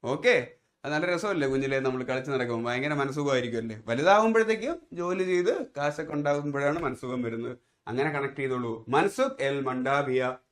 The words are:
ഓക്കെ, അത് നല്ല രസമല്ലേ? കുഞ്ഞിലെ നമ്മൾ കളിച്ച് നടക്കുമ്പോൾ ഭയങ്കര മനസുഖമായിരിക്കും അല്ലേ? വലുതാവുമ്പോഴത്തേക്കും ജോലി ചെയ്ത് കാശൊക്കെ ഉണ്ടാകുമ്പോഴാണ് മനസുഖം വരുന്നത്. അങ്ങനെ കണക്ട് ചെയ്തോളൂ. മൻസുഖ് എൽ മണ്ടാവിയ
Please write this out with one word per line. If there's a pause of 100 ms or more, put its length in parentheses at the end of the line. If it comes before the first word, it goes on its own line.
ഓക്കെ, (340)
അത്
നല്ല
രസമല്ലേ?
കുഞ്ഞിലെ
നമ്മൾ
കളിച്ച്
നടക്കുമ്പോൾ
ഭയങ്കര
മനസുഖമായിരിക്കും
അല്ലേ?
വലുതാവുമ്പോഴത്തേക്കും (100)
ജോലി
ചെയ്ത് (100)
കാശൊക്കെ
ഉണ്ടാകുമ്പോഴാണ്
മനസുഖം
വരുന്നത്. (320)
അങ്ങനെ
കണക്ട്
ചെയ്തോളൂ.
മൻസുഖ്
എൽ
മണ്ടാവിയ (160)